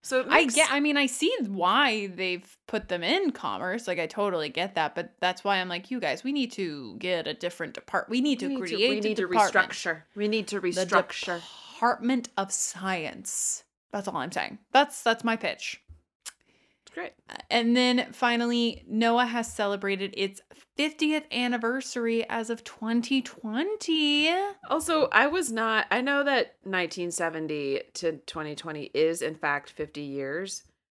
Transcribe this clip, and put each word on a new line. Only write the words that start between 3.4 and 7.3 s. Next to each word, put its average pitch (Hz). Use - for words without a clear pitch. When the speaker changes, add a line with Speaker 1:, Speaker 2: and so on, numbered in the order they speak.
Speaker 2:
Like, 175
I 165
totally 175
get 190
that, 156
but 170
that's 180
why 202
I'm 185
like, 180
"You 254
guys, 156
we 262
need 269
to 147
get 180
a 156